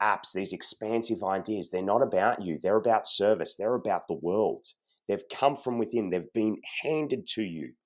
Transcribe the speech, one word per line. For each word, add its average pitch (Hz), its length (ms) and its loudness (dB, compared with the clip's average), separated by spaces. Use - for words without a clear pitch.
apps, 104 320 2
these 95 200 -4
expansive 110 720 -2
ideas, 95 460 -2
they're 92 120 -2
not 104 200 4
about 104 400 2
you. 82 160 -4
They're 98 180 2
about 113 320 2
service. 101 460 2
They're 110 200 -2
about 98 320 -2
the 87 80 -4
world. 90 540 0
They've 101 220 -2
come 139 260 2
from 123 220 -2
within. 110 320 0
They've 87 240 -2
been 107 260 0
handed 143 460 -2
to - 140 -2
you. 78 300 -6